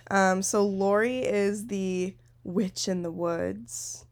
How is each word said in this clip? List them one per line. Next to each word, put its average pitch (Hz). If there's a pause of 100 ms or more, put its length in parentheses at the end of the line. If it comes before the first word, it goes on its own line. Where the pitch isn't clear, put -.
Um, 190
so 202
Laurie 208
is 208
the 190 (300)
witch 185
in 185
the 170
woods 175